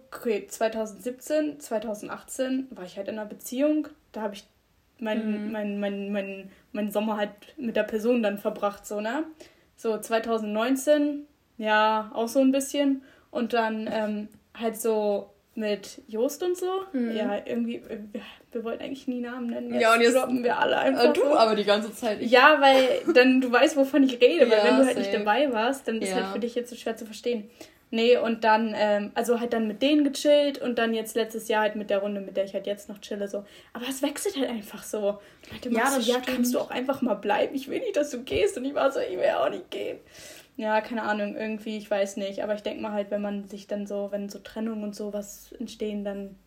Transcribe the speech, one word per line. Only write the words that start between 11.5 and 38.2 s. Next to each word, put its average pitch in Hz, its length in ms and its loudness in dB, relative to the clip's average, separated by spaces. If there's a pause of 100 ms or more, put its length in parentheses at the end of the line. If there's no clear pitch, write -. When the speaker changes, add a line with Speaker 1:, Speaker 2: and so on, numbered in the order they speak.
Speaker 1:
ja, 214 580 2
auch 233 140 -2
so 269 120 2
ein 262 120 6
bisschen. 277 500 0 (280)
Und 226 220 -4
dann, 220 400 0
ähm, 214 360 -4 (300)
halt 226 220 -4
so 208 500 0 (240)
mit 208 540 -6
Jost 240 360 -2
und 359 120 0
so. 359 100 -4 (260)
Speaker 2:
Mhm. 233 240 -2
Speaker 1:
Ja, 208 280 -2
irgendwie, 233 320 -4
äh, - 220 -12 (140)
wir, 214 80 -10 (320)
wir 226 120 -6
wollten 233 180 -8
eigentlich 269 260 -10
nie 247 120 -4
Namen 240 300 -8
nennen. 240 220 -6
Jetzt 240 100 2
Speaker 2:
Ja, 226 120 6
und 233 60 6
jetzt 233 160 6
Speaker 1:
droppen 254 280 0
wir 233 140 0
alle - 200 2
einfach 254 260 4
Speaker 2:
Äh, 302 80 8
du 359 100 2
Speaker 1:
so. 294 140 4
Speaker 2:
aber 220 200 6
die 202 80 0
ganze 208 280 2
Zeit. 214 280 -4
Ich 220 100 -2
Speaker 1:
Ja, 277 300 8
weil 269 420 6 (100)
dann 254 280 6
du 254 120 0
weißt, 277 240 4
wovon 277 280 4
ich 240 160 0
rede, 269 300 8
weil 220 80 6
Speaker 2:
Ja, 208 60 6
Speaker 1:
wenn 247 140 6
du 269 80 8
halt - 120 0
nicht 240 140 -2
Speaker 2:
safe. 220 120 0
Speaker 1:
dabei 247 280 2
warst, 233 360 -2
dann 226 120 -2
ist 196 140 -2
halt 190 120 0
Speaker 2:
Ja. 196 60 -6
Speaker 1:
für 202 60 -4
dich 233 160 -4
jetzt 240 160 -6
so - 60 -16
schwer 220 200 -6
zu 226 100 -14
verstehen. 220 440 -6 (400)
Nee, 233 280 6
und 226 260 -2
dann, 220 320 4
ähm, 208 380 2
also 233 260 0
halt 240 140 -4
dann 226 120 0
mit 214 140 -6
denen 294 240 6
gechillt 285 560 2
und 240 180 -2
dann 226 140 2
jetzt 220 240 -4
letztes 220 320 -4
Jahr 214 140 2
halt 208 120 0
mit 208 140 -8
der 202 120 2
Runde, 202 200 -4
mit 185 160 -10
der 190 80 0
ich 190 80 -12
halt 190 140 -6
jetzt 202 240 -6
noch 202 100 -14
chille, 202 280 -8
so. 202 160 -8 (280)
Aber 240 160 -10
es 269 140 -8
wechselt 294 340 -2
halt 254 140 -2
einfach 208 340 -10
so. 208 240 -4
Und 202 100 -2 (340)
meinte 226 180 -8
Speaker 2:
Ja, 233 40 -2
Speaker 1:
Max 254 180 2
so, 277 40 2
Speaker 2:
das 233 100 0
Speaker 1:
"Ja, 240 140 4
kannst 254 340 0
du - 40 0
Speaker 2:
stimmt. - 60 -2
Speaker 1:
auch - 60 -12
einfach 262 320 -4
mal 214 120 0
bleiben? - 400 0
Ich 269 140 -6
will - 120 -4
nicht, 466 160 -4
dass 294 140 0
du 247 120 -8